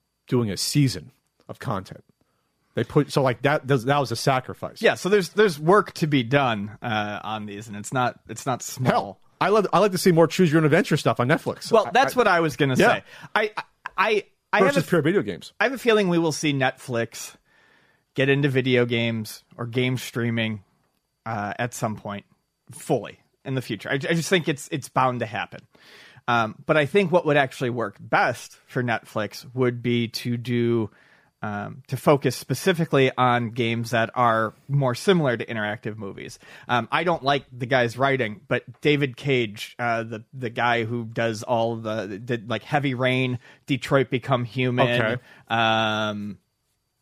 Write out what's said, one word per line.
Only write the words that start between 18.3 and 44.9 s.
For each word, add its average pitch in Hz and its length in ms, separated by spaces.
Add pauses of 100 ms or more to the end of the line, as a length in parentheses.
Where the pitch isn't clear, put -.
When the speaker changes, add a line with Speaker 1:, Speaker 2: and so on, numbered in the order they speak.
Speaker 2:
video 127 360
games 117 580 (140)
or 113 80
game 127 320
streaming, 113 680 (600)
uh, 104 340
at 120 140
some 110 220
point 101 300 (460)
fully 104 480 (240)
in 135 120
the 127 60
future. - 280
I, 139 60
I - 20
just 156 320
think 175 180
it's, 151 240
it's 147 180
bound 127 320
to 113 40
happen. 104 360 (680)
Um, 113 280 (100)
but 156 120
I 147 80
think 190 260
what 175 140
would 147 120
actually 131 340
work 113 280
best 147 580 (100)
for 127 160
Netflix 110 720
would 123 280
be 120 280
to 120 280
do, 117 520 (520)
um, 107 460
to 135 80
focus 143 400
specifically 147 840
on 120 340
games 117 400
that 113 220
are 113 400 (140)
more 139 260
similar 147 440
to 117 80
interactive 107 500
movies. 104 420 (300)
Um, 117 240
I 165 140
don't 170 180
like 139 220 (120)
the 123 80
guy's 120 320
writing, 127 520
but - 140 (180)
David 143 340
Cage, 120 640
uh, 117 240
the, 113 300
the 127 160
guy 117 340
who 117 220
does 113 380
all 117 340
the, 107 460
did, 120 260
like, 110 140
Heavy 139 300
Rain, 127 460 (280)
Detroit 135 420
Become 127 340
Human, 123 580